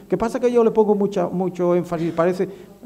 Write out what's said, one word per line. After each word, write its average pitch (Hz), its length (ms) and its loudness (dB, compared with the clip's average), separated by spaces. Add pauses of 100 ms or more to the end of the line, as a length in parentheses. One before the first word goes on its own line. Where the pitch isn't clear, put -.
¿Qué 139 100 0
pasa? 233 220 -4
Que 240 120 2
yo 240 120 4
le 220 80 4
pongo 214 240 2
mucha, 196 320 0
mucho 180 480 0
énfasis, 170 380 -2
parece 180 340 0 (380)